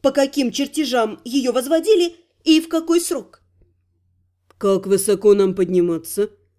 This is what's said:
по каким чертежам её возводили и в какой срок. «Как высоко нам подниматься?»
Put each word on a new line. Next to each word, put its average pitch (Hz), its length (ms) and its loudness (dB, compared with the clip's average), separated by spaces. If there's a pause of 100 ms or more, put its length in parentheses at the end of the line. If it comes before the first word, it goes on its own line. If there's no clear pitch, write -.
по 269 80 2
каким 277 400 0
чертежам 254 720 -4
её 247 280 -2
возводили 330 640 0 (260)
и 320 180 4
в 320 80 -6
какой 330 320 -2
срок. - 400 -8 (1200)
«Как 196 300 -2
высоко 196 460 2
нам 196 200 2
подниматься?» 180 760 -2 (280)